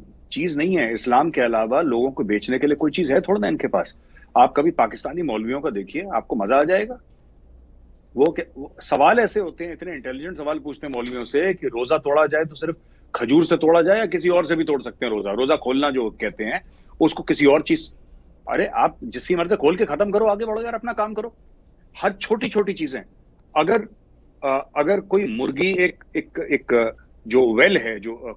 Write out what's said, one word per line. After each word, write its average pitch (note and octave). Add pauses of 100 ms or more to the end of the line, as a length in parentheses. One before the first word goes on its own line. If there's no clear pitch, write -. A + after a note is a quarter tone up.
(320)
चीज D3+
नहीं F3+
है। A#2
इस्लाम B2
के C#3+
अलावा A#2
लोगों C3
को -
बेचने G#2
के D3
लिए D3
कोई D3+
चीज D3+
है -
थोड़ा G3+
ना G3+
इनके D#3
पास। - (380)
आप B2
कभी D#3
पाकिस्तानी C3+
मौलवियों B2
का D3+
देखिए, G#2+ (100)
आपको A2+
मजा G#2+
आ D3
जाएगा। G#3+ (1160)
वो C3
क्या, E3 (120)
वो C#3
सवाल D#3
ऐसे G#3+
होते E3+
हैं, E3+
इतने F3+
intelligent C3+
सवाल D3+
पूछते C#3+
हैं C3+
मौलवियों A#2+
से F3
कि D#3+
रोजा B2
तोड़ा D3
जाए D#3
तो D3+
सिर्फ D#3+ (380)
खजूर C#3+
से E3
तोड़ा E3
जाए F#3+
या A3
किसी E3+
और F3
से E3
भी D#3+
तोड़ C#3+
सकते B2
हैं A2+
रोजा? G2+
रोजा C3
खोलना C#3+
जो B2
कहते G#2+
हैं, C#3 (400)
उसको D#3+
किसी D3
और C#3+
चीज, - (560)
अरे D3+
आप -
जिसकी A#2+
मर्जी F3
खोल F3+
के G#3+
खत्म F#3+
करो, A3
आगे G#3
बढ़ो A3
यार, A#3
अपना A3+
काम A3
करो। A3 (600)
हर G#3
छोटी-छोटी G#3
चीजें, C3+ (560)
अगर, G#3 (560)
अ, C3+
अगर F3
कोई F#3
मुर्गी F#3
एक, F3+ (120)
एक, D#3+
एक, A#2 (320)
जो A#2+
वेल E3
है, A2+
जो, A2+
अ, A#2+